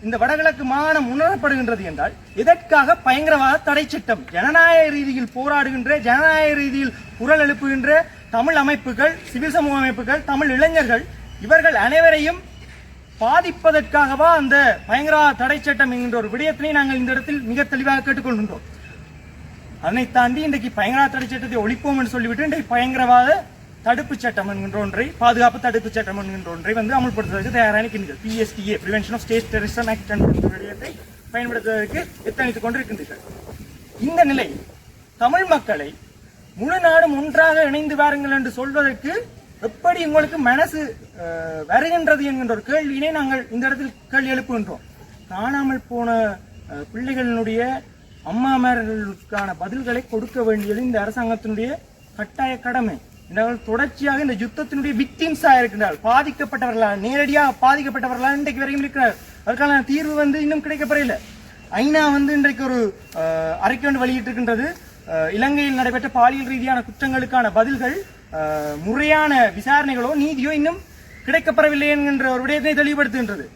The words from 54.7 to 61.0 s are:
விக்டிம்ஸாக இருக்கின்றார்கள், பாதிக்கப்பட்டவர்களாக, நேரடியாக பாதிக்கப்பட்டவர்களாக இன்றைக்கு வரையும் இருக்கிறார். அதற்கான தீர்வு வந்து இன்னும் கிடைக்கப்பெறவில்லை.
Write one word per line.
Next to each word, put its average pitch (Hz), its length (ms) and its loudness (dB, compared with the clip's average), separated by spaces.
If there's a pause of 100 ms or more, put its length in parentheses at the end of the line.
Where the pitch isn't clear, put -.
விக்டிம்ஸாக 277 680 2
இருக்கின்றார்கள், 202 420 -2
பாதிக்கப்பட்டவர்களாக, 240 960 0
நேரடியாக 277 640 2
பாதிக்கப்பட்டவர்களாக 262 720 2
இன்றைக்கு 285 240 -4
வரையும் 277 240 -2
இருக்கிறார். 269 340 0 (300)
அதற்கான 277 360 2
தீர்வு 302 320 -2
வந்து 294 280 0
இன்னும் 294 220 0
கிடைக்கப்பெறவில்லை. 294 540 -2 (540)